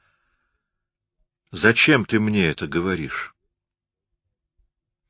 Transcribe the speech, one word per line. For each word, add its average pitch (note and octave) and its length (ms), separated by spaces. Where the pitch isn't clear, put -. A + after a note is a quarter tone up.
"Зачем A2 540
ты A2 160
мне G#2 260
это D#2 200
говоришь? E2 680